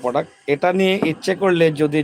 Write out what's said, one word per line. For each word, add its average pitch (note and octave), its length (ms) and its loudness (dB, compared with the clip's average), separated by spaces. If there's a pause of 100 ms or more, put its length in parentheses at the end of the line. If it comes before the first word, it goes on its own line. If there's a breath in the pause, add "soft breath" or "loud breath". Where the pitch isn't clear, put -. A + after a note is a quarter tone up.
প্রোডাক্ট। C3+ 240 -4 (260)
এটা D#3+ 140 0 (100)
নিয়ে F#3+ 160 2 (160)
ইচ্ছে F3 220 -4 (100)
করলে F3 240 4 (160)
যদি D3+ 200 0